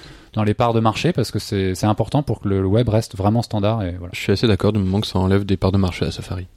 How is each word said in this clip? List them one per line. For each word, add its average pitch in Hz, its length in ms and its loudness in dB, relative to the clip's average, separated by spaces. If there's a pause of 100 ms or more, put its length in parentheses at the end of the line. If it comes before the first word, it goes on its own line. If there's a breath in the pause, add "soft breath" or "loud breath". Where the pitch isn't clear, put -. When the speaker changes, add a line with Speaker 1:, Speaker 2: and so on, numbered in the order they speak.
(320 loud breath)
Speaker 1:
dans 107 120 -2
les 104 100 2
parts 117 200 0
de 113 60 4
marché, 113 320 2
parce - 180 -2
que - 80 -4
c'est, 95 380 -2
c'est 110 100 -2
important 110 380 0
pour - 160 -4
que - 80 -4
le, 98 120 0
le 95 60 0
web 113 220 2
reste 107 280 0
vraiment 104 260 2
standard. 107 420 -2
Et 87 80 -4
voilà. 87 200 -10
Speaker 2:
Je - 80 -10
suis - 120 0
assez 98 160 2
d'accord, 101 240 2
du 110 80 2
moment 95 200 0
que 107 60 -4
ça - 140 -2
enlève 98 240 2
des 98 120 0
parts 95 160 0
de 98 60 2
marché 92 260 0
à - 60 -2
Safari. 90 360 -10 (100)